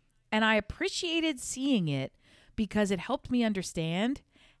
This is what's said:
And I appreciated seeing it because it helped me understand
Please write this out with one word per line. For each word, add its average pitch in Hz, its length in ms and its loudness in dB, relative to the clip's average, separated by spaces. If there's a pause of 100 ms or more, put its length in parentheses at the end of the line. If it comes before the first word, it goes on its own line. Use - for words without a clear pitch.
(300)
And 220 140 2
I 220 120 4
appreciated 320 840 -2
seeing 254 480 2
it 135 240 -2 (440)
because 208 340 2
it 196 100 0
helped - 300 -4
me 247 120 2
understand 190 800 -2 (400)